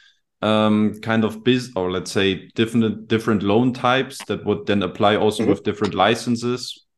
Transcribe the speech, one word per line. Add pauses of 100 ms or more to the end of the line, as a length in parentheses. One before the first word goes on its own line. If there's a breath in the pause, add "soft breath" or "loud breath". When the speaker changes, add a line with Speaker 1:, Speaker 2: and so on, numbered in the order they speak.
(420 soft breath)
Speaker 1:
um,
kind
of
biz-,
or
let's
say
different,
different
loan
types
that
would
then
apply
also
Speaker 2:
Mm-hmm.
Speaker 1:
with
different
licenses. (140)